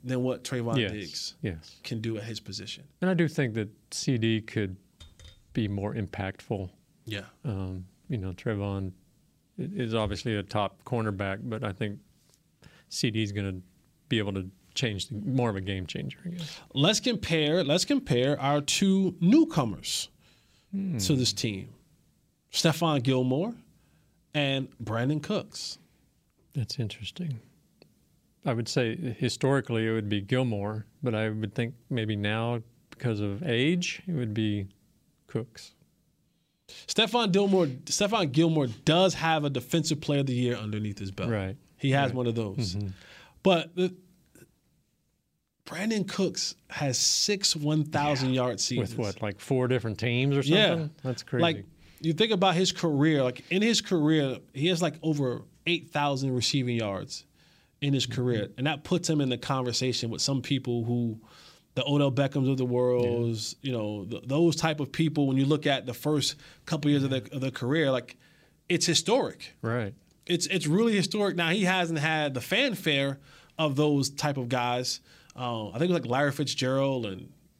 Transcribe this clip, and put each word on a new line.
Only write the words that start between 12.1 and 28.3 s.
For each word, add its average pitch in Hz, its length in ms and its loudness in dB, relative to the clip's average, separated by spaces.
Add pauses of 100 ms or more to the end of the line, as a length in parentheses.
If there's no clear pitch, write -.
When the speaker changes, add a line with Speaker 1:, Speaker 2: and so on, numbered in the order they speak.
Speaker 2:
C - 220 0
D 110 100 0
is 104 100 -2
gonna 98 260 -4 (520)
be 117 80 2
able 101 160 -2
to 95 160 -6 (240)
change 104 360 -4
the, 104 80 -10
more 123 340 0
of 98 40 -4
a 95 60 -4
game 95 240 -4
changer, - 400 -8
I 175 40 -8
guess. 170 300 -10 (140)
Speaker 1:
Let's 180 260 2
compare, 165 640 0
let's 147 220 0
compare 143 560 2
our 143 200 2
two 190 600 2
newcomers 185 880 2 (640)
Speaker 2:
Hmm. 190 260 -4
Speaker 1:
to 120 180 2
this 127 180 2
team, 104 360 -4 (840)
Stephon 156 520 2
Gilmore 131 500 2 (800)
and 135 340 0 (160)
Brandin 123 380 0
Cooks. - 560 -6 (800)
Speaker 2:
That's 127 240 -4
interesting. 117 600 -6 (1040)